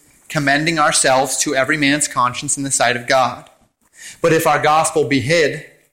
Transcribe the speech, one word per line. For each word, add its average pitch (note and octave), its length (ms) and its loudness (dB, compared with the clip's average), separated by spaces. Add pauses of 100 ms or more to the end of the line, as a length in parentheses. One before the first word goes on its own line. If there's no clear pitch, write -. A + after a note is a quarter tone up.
(280)
commending D3+ 500 0
ourselves C#3 600 2
to D3 180 -2
every C3+ 200 0
man's D3 300 0
conscience B2+ 500 -4
in C#3+ 60 -8
the C#3 80 -6
sight A#2+ 260 0
of A#2+ 120 -8
God. C3 420 -2 (680)
But E3 120 2
if D#3+ 140 2
our D3 160 2
gospel D3+ 420 2
be C3+ 160 0
hid, D3 480 0 (240)